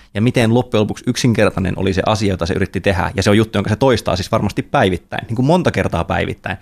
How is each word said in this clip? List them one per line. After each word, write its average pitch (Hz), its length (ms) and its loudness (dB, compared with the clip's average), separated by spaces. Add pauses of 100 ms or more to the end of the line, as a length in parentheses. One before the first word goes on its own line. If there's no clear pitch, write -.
(140)
ja 104 80 -4
miten 117 320 2
loppujen 120 280 2
lopuksi 101 260 -4
yksinkertainen 101 680 0
oli 98 180 -2
se 92 120 0
asia, 101 280 0
jota 85 120 -4
se 90 80 -2
yritti 92 280 -4
tehdä, 90 340 -2
ja 95 80 0
se 107 60 2
on 104 80 6
juttu, 107 200 2
jonka 101 120 0
se 107 60 0
toistaa 127 400 2
siis - 160 -6
varmasti 104 300 -2
päivittäin, 107 680 -2
niinku 117 140 -4
monta 147 300 2
kertaa 87 320 0
päivittäin. 90 580 -4